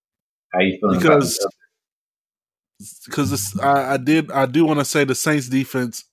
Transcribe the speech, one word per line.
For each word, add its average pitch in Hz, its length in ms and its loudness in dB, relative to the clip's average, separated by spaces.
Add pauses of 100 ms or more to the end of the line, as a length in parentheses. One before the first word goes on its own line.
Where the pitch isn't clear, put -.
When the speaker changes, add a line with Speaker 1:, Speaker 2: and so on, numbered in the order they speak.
(540)
Speaker 1:
how 90 60 0
you 95 200 0
feeling 185 200 0
Speaker 2:
because, 147 400 2
Speaker 1:
about - 120 -6 (1300)
the - 320 -20
Speaker 2:
'cause 143 200 -2
it's, - 280 -6
I, 139 340 2
I 135 40 0
did, 151 340 0
I 165 140 0
do 147 200 2
wanna 147 200 2
say 147 200 0
the 127 100 0
Saints 147 340 -2
defense 127 640 -4